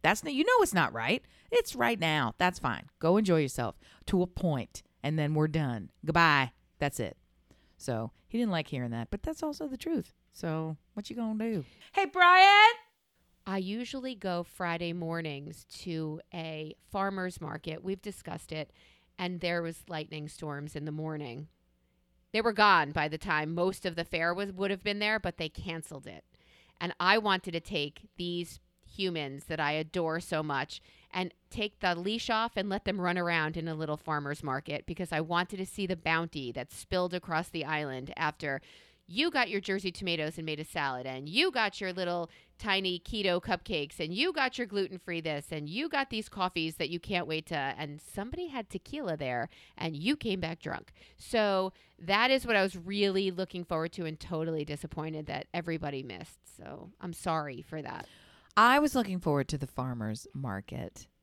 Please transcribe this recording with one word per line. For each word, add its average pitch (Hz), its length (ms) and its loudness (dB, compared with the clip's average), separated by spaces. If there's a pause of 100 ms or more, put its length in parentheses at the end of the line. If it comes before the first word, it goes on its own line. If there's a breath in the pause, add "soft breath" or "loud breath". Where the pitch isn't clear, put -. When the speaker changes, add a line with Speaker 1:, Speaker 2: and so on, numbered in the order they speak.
Speaker 1:
That's 185 240 4
n-, 294 80 -4
you 277 100 4
know 480 200 6
it's - 100 2
not 160 180 4
right. 127 320 0 (280 soft breath)
It's - 240 2
right 233 240 2
now. 151 400 4
That's 180 180 4
fine. 113 400 -4
Go 175 200 6
enjoy 185 240 6
yourself 123 360 -2 (300 soft breath)
to 180 160 4
a 180 40 0
point, 151 540 -2 (220)
and 156 160 0
then 151 160 2
we're 156 140 4
done. 135 420 -2 (120)
Goodbye. 151 480 4 (280)
That's 143 200 -2
it. 104 160 -4 (640 soft breath)
So 117 340 -4 (160)
he 226 120 -2
didn't 233 120 2
like 160 180 0
hearing 123 220 -2
that, 117 200 -4
but 196 100 -6
that's 311 220 -6
also 302 240 -4
the 262 100 -6
truth. - 380 -4 (160)
So 160 460 -4 (180)
what 208 160 -10
you 220 40 -10
gonna 220 220 -4
do? 214 260 -2 (280 soft breath)
Hey, 392 140 4
Brian! 370 680 10 (760)
Speaker 2:
I 196 100 -2
usually 240 560 -4
go 180 300 -4
Friday 170 500 -4
mornings 160 720 -6 (140)
to 160 420 -4 (100)
a 160 440 -8 (160)
farmer's 190 500 -2
market. 160 420 -8
We've 190 180 -4
discussed 175 500 -10
it. 156 200 -6 (460 soft breath)
And 180 220 -4
there 170 240 0
was 165 260 -8
lightning 156 400 -8
storms 147 460 -8
in 147 100 -6
the 151 60 -4
morning. 151 560 -6 (840)
They 214 80 2
were 226 120 2
gone 190 380 8
by 156 160 2
the 156 100 -4
time 156 380 0
most 185 300 0
of 170 100 -2
the 170 100 -2
fair 170 280 0
was, 196 180 -4
would 190 200 -2
have 190 120 -4
been 208 160 -2
there, 214 200 2
but 180 180 -4
they 160 120 -4
canceled 156 580 -10
it. 87 160 -16 (560 soft breath)
And 175 200 -4
I 190 180 6
wanted 196 340 2
to 165 80 -2
take 147 560 -6
these 175 440 -6 (260)
humans 151 600 -4
that 160 140 -6
I 147 140 2
adore 160 460 -2
so 160 240 -2
much 143 380 -4 (300 soft breath)
and 185 220 -2 (160)
take - 300 -6
the 175 160 2
leash 208 340 -2
off 226 260 2
and 202 140 -2
let 190 160 -2
them 190 160 0
run 180 160 2
around 170 400 0
in 165 100 -4
a 160 80 -4
little 151 220 -2
farmer's 147 460 -4
market 143 420 -4
because 175 260 -6
I 160 100 0
wanted 175 360 0
to 190 80 -4
see 196 220 -4
the 180 80 0
bounty 160 560 0
that 123 200 -8
spilled 180 420 -2
across 175 360 -2
the 160 160 -6
island 139 500 -4
after 151 460 -2 (460 soft breath)
you 254 220 0
got 247 200 0
your 196 100 0
Jersey 190 320 -2
tomatoes 160 460 -2
and 160 80 -6
made 151 160 -4
a - 20 -6
salad, 135 420 -4
and 131 220 -8
you 277 240 2
got 220 300 -2
your 190 100 -4
little 175 380 -4 (280 soft breath)
tiny 190 400 0
keto 190 440 0
cupcakes, 170 580 -4
and 160 140 -4
you 294 180 0
got 269 260 -2
your 247 100 -2
gluten-free 185 520 -4
this, 156 320 -4
and 151 160 -6
you 254 220 -4
got 277 200 -2
these 220 200 -6
coffees 170 480 -2
that 151 120 -2
you 170 80 -4
can't 180 300 -2
wait 156 200 -4
to, 165 100 -4
and 143 420 -4
somebody 277 480 -8
had 262 220 -6
tequila 190 480 -6
there, 123 320 -2 (280 soft breath)
and 165 200 -4
you 208 180 0
came 202 240 -4
back 165 220 -6
drunk. - 320 -8 (240 soft breath)
So 196 560 2 (260 soft breath)
that 208 320 4
is 262 160 2
what 226 80 4
I 196 80 6
was 190 140 0
really 196 540 2
looking 175 340 -6
forward 165 280 -2
to 175 120 -4
and 156 120 -6
totally 160 460 -2
disappointed 151 640 -6
that 139 280 -6
everybody 160 500 -4
missed. 98 340 -12 (180)
So - 360 -16 (100)
I'm 180 100 -8
sorry 151 500 -4
for 156 200 -10
that. - 240 -10 (520 soft breath)
Speaker 1:
I 247 220 8
was 294 160 4
looking 196 240 0
forward 143 300 2
to 147 80 -2
the 139 100 -4
farmer's 117 680 -4
market 101 760 -8 (160)